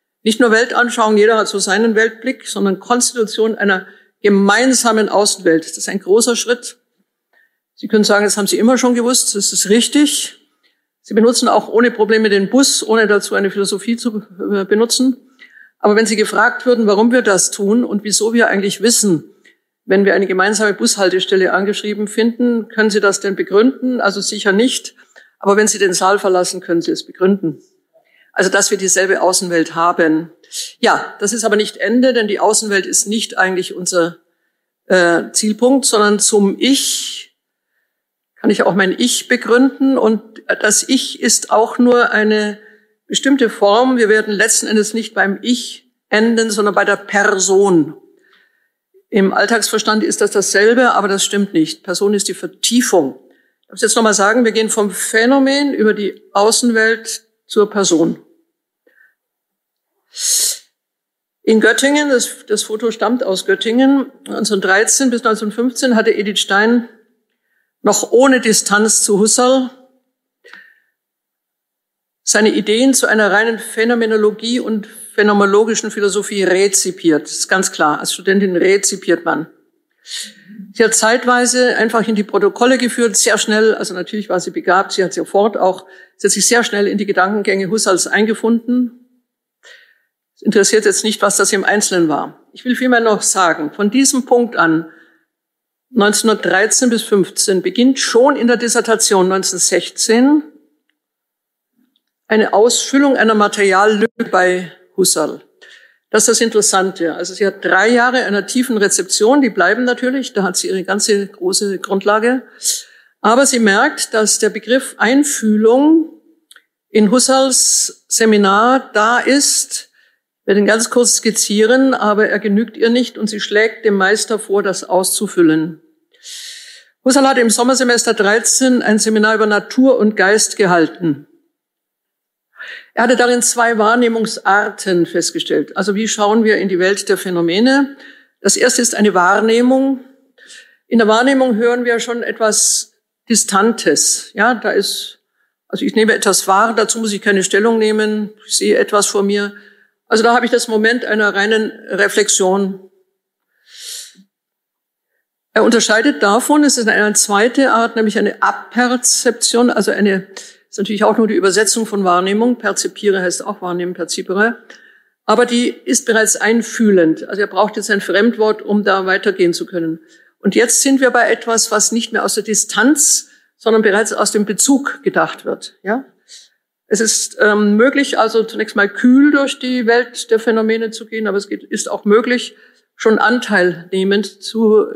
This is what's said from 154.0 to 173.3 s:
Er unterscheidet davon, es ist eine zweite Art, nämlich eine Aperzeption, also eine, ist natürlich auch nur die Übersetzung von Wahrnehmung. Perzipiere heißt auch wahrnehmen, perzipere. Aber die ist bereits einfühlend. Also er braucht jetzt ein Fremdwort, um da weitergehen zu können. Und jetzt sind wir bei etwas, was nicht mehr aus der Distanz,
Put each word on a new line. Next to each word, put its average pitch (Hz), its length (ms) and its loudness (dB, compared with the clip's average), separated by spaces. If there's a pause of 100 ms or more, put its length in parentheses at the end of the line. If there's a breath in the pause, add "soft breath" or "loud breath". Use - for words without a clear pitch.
Er 220 120 2
unterscheidet 226 580 2
davon, 302 400 2
es 277 160 2
ist 226 80 -4
eine 208 280 0
zweite 240 580 2
Art, 226 240 0
nämlich 220 220 0
eine 208 220 -2
Aperzeption, 240 1300 0
also 208 200 -2
eine, 190 380 0 (400 loud breath)
ist - 100 -14
natürlich 208 260 -4
auch 208 120 2
nur 220 120 2
die 208 80 -2
Übersetzung 208 500 0
von 202 160 -4
Wahrnehmung. 196 560 0
Perzipiere 190 640 -4
heißt 180 240 -4
auch 202 160 -10
wahrnehmen, 180 320 -6
perzipere. 190 640 -4 (640 loud breath)
Aber 226 220 2
die 240 220 0
ist - 360 -4
bereits 220 300 0
einfühlend. 202 920 2
Also 208 140 -6
er 196 40 0
braucht 202 300 -2
jetzt 220 160 -6
ein 196 80 0
Fremdwort, 214 600 0
um 208 220 -2
da 190 240 0
weitergehen 190 480 0
zu 175 120 -8
können. 165 340 -6 (400 soft breath)
Und 185 160 -2
jetzt 233 260 2
sind 269 180 2
wir 254 100 2
bei 233 200 2
etwas, 226 400 -2
was 208 220 0
nicht 226 200 -4
mehr 185 120 -2
aus 196 100 -4
der 208 80 -4
Distanz, 226 840 0 (280 soft breath)